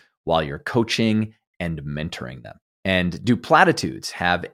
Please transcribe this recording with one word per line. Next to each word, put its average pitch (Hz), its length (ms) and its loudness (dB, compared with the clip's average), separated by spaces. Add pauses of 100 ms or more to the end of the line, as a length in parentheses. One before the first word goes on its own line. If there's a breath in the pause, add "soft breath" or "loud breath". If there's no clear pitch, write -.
(240 soft breath)
while 82 180 2
you're 73 160 -4
coaching 110 800 0 (240)
and 82 240 -4
mentoring 71 580 -8
them? 53 160 -18 (260)
And 90 400 0
do 110 140 2
platitudes - 720 2
have 87 340 0 (100)